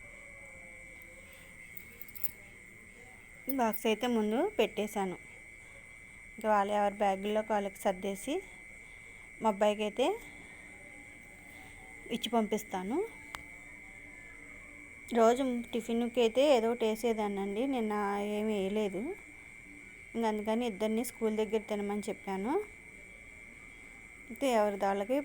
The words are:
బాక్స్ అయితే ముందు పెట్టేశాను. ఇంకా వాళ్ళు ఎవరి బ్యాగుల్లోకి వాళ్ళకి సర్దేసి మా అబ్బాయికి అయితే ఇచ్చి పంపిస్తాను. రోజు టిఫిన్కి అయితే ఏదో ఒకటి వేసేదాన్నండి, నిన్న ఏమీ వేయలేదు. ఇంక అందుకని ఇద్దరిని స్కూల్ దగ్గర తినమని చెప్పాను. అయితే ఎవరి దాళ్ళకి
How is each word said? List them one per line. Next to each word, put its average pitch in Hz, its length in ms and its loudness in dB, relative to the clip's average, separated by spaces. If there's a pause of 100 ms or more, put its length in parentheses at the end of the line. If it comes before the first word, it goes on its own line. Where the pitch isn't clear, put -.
(3500)
బాక్స్ 226 320 2
అయితే 233 260 2
ముందు 214 240 4 (200)
పెట్టేశాను. 202 580 0 (1160)
ఇంకా 220 180 0
వాళ్ళు 202 240 6
ఎవరి 202 240 4
బ్యాగుల్లోకి 208 540 2
వాళ్ళకి 196 300 -2
సర్దేసి 196 480 0 (1080)
మా 220 80 6
అబ్బాయికి 208 340 4
అయితే 233 220 2 (2000)
ఇచ్చి 233 180 -4
పంపిస్తాను. 208 640 2 (2250)
రోజు 240 240 8 (280)
టిఫిన్కి 233 540 2
అయితే 226 180 6 (120)
ఏదో 226 160 6
ఒకటి 240 180 2
వేసేదాన్నండి, 214 760 2 (120)
నిన్న 220 180 2 (420)
ఏమీ 214 220 2
వేయలేదు. 196 440 2 (1120)
ఇంక 226 180 0
అందుకని 220 400 2
ఇద్దరిని 220 380 2
స్కూల్ 220 300 0
దగ్గర 214 220 2 (100)
తినమని 208 380 0
చెప్పాను. 196 440 -2 (1700)
అయితే 262 220 0 (100)
ఎవరి 208 260 4
దాళ్ళకి 202 400 2